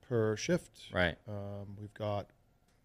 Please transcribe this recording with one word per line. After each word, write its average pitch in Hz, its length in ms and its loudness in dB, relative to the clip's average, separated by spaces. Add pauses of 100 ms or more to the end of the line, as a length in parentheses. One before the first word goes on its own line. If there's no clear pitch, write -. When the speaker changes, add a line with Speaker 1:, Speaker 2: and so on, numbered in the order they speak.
Speaker 1:
per 110 280 4
shift. - 460 -2 (100)
Speaker 2:
Right. 90 240 4 (120)
Speaker 1:
Um, 101 520 -8
we've 104 140 -12
got 104 360 -2 (540)